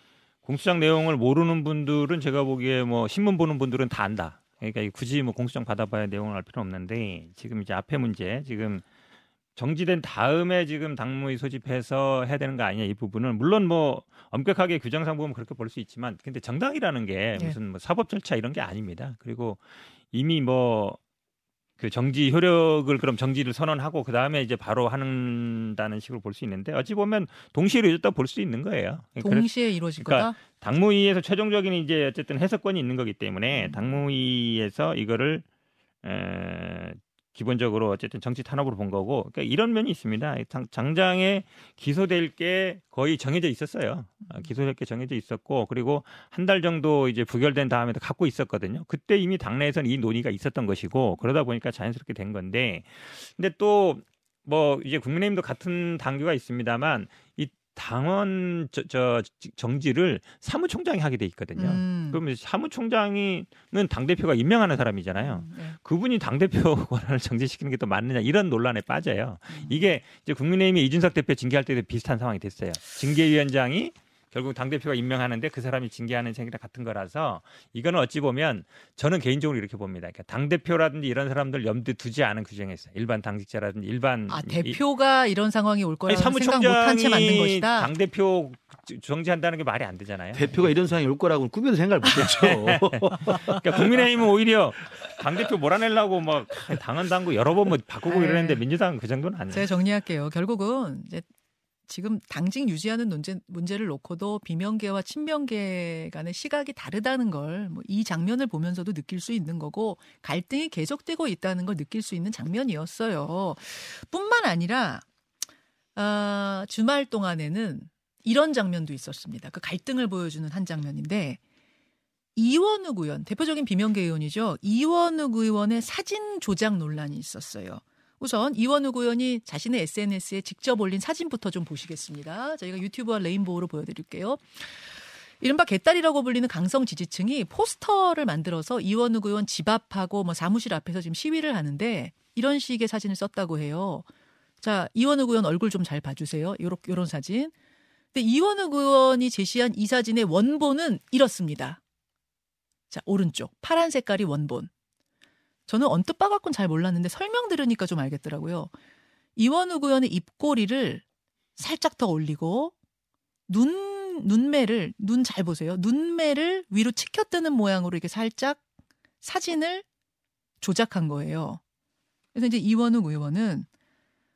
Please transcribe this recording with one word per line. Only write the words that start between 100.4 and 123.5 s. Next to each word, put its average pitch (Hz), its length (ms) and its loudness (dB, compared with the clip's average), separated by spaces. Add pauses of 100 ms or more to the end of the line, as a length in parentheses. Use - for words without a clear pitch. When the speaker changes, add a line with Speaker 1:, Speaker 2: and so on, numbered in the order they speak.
Speaker 2:
이제 170 160 -10 (680)
지금 208 380 -4
당직 196 400 -2
유지하는 220 400 -2
논제, 175 380 -6
문제를 185 400 -4
놓고도 185 580 -6
비명계와 196 560 -2
친명계 202 1120 -4
간의 165 220 -8
시각이 285 400 -4
다르다는 226 560 -2
걸 160 400 -4
뭐 160 180 -10
이 202 160 0
장면을 214 420 0
보면서도 175 460 -4
느낄 170 280 -6
수 226 120 -8
있는 170 260 -4
거고 180 380 -4 (240)
갈등이 269 480 -4
계속되고 294 600 -4
있다는 185 380 -4
걸 196 100 -2
느낄 156 260 -6
수 - 120 -10
있는 175 160 -4
장면이었어요. 180 1200 -4 (560)
뿐만 427 340 2
아니라, 175 560 0 (920)
아, 202 720 -2
주말 269 380 2
동안에는 170 720 -2 (440)
이런 285 280 4
장면도 175 400 -2
있었습니다. - 580 -12
그 180 100 -14
갈등을 254 480 -2
보여주는 160 420 -4
한 185 160 -4
장면인데 151 720 -4 (1000)
이원욱 320 640 4
의원, 151 240 -6
대표적인 302 400 -2